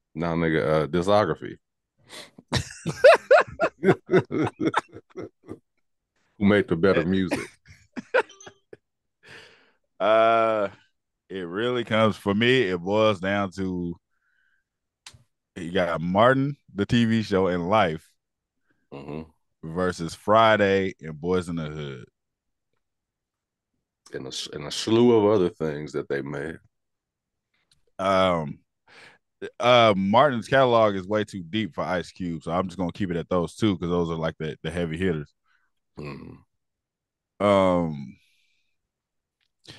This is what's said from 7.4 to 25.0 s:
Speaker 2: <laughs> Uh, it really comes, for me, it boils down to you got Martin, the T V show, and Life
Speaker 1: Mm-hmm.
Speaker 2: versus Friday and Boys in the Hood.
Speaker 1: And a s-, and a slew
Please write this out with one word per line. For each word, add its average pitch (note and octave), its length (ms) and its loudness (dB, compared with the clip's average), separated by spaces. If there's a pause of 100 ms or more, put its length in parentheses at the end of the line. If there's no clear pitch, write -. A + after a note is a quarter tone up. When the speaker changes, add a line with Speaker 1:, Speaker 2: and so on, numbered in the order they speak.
Speaker 2:
<laughs> B4 120 0 (1700)
Uh, A2 680 2 (640)
it F#2 180 -10
really A#2+ 380 -4
comes, A2 320 0
for G2+ 180 -2
me, A#2+ 280 4
it F#2 180 -2
boils G#2 400 0
down G2 280 -2
to F2+ 460 -6 (1600)
you E2+ 160 -10
got E2 300 -2
Martin, B2+ 560 2 (180)
the G2+ 100 -2
T A#2 200 2
V A2+ 180 0
show, F#2+ 240 0
and F2 220 -2
Life F#2+ 360 0 (880)
Speaker 1:
Mm-hmm. D#2+ 800 -14
Speaker 2:
versus F2 400 -4
Friday G2+ 840 2
and D#2 200 -14
Boys F2 280 -2
in F2 80 -8
the D#2 140 -8
Hood. D2 360 -12 (2000)
Speaker 1:
And C2 120 -10
a - 20 -14
s-, - 240 -12
and - 160 -10
a - 40 -10
slew A#2 440 2